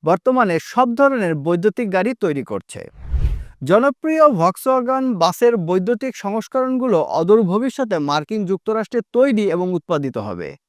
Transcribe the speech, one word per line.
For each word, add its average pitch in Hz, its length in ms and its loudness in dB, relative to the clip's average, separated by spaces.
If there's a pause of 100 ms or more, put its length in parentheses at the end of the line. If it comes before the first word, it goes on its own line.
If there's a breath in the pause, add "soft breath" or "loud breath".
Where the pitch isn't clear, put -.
বর্তমানে 190 560 2
সব 240 340 0
ধরনের 240 400 2
বৈদ্যুতিক 175 580 -2
গাড়ি 190 260 0
তৈরি 143 240 -2
করছে। - 440 -10 (760 loud breath)
জনপ্রিয় 285 640 2
Volkswagen 254 880 0
বাসের 185 420 2
বৈদ্যুতিক 190 600 -2
সংস্করণগুলো 240 840 -2
অদূর 170 400 2
ভবিষ্যতে 214 560 -2
মার্কিন 151 480 -2
যুক্তরাষ্ট্রে 220 560 -4 (120)
তৈরি 233 380 2
এবং 180 220 -2
উৎপাদিত 151 440 -4
হবে। 90 380 -8 (140)